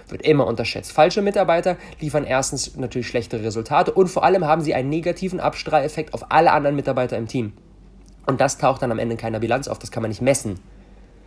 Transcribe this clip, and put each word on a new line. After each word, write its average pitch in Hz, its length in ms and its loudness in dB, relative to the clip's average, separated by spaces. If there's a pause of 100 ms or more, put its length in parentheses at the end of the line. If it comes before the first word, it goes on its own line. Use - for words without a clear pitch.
wird - 140 -12
immer 147 240 4
unterschätzt. - 440 -4
Falsche 180 300 4
Mitarbeiter 180 560 2 (240)
liefern 147 240 -2
erstens 135 500 -2
natürlich 127 320 -6
schlechtere 117 360 -4
Resultate 113 500 0
und 185 140 4
vor - 160 -2
allem 180 220 4
haben 156 180 2
sie 151 100 0
einen 131 160 -2
negativen 170 500 -4
Abstrahleffekt 151 760 -2
auf - 160 -8
alle 165 200 6
anderen 147 240 2
Mitarbeiter 127 420 -2
im 113 100 -6
Team. 110 260 -4 (720)
Und 131 160 0
das 135 160 2
taucht 131 240 2
dann 123 100 -2
am 110 60 -2
Ende 117 160 -2
in 113 60 -6
keiner 110 200 -4
Bilanz 117 280 -2
auf, - 100 -4
das - 140 -14
kann - 100 -6
man 110 80 -2
nicht 110 140 -6
messen. 117 360 0 (680)